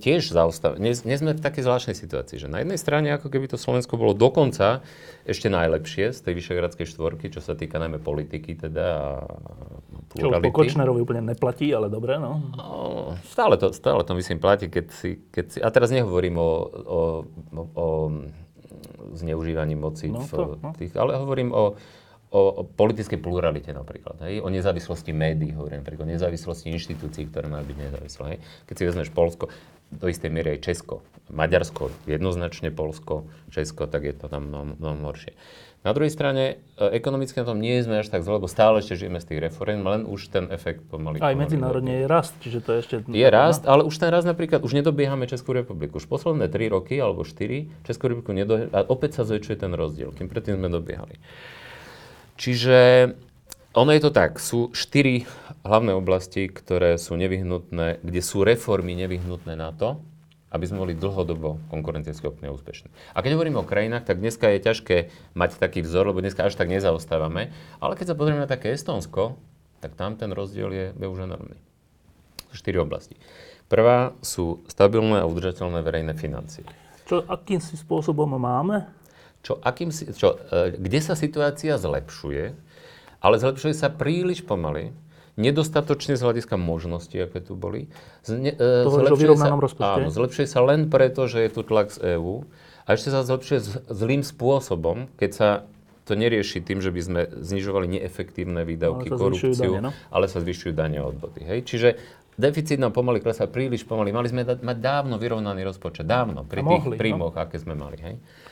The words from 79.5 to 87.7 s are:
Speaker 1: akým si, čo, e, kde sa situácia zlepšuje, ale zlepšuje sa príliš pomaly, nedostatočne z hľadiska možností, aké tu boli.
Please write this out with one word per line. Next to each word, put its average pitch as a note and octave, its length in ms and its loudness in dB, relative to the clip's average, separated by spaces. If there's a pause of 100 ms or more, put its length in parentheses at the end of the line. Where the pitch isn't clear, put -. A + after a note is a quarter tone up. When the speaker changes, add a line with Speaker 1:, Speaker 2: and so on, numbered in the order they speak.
Speaker 1:
akým D#3+ 320 -2
si, D#3 240 -8
čo, - 240 4
e, F2 400 0
kde G2 240 0
sa D#3+ 160 -2
situácia D3 560 0
zlepšuje, D2 800 -4 (640)
ale G#2+ 240 6
zlepšuje C3+ 320 0
sa - 160 0
príliš F3 560 -2
pomaly, E2+ 480 -4 (400)
nedostatočne C#3+ 800 0
z A#2+ 80 -2
hľadiska A#2 320 0
možností, E2+ 640 -4
aké F2+ 240 -6
tu F#2 160 -12
boli. G2+ 320 -8 (320)